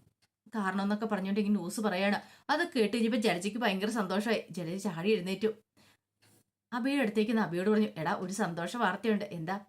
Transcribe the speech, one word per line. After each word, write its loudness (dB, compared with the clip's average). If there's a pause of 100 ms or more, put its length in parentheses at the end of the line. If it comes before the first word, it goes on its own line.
(540)
കാരണം 0
എന്നൊക്കെ 0
പറഞ്ഞുകൊണ്ട് 0
ഇങ്ങനെ 2
ന്യൂസ് -4
പറയാണ്. 2 (300)
അത് 2
കേട്ട് 2
കഴിഞ്ഞപ്പോൾ 2
ജലജയ്ക്ക് 0
ഭയങ്കര 0
സന്തോഷമായി. 0
ജലജ -6
ചാടി -2
എഴുന്നേറ്റു. 0 (1200)
അബിയുടെ 0
അടുത്തേക്ക് 2
നിന്ന് 2
അബിയോട് 0
പറഞ്ഞു, 4
"എടാ, -2
ഒരു -4
സന്തോഷ -4
വാർത്തയുണ്ട്." 0
"എന്താ?" -6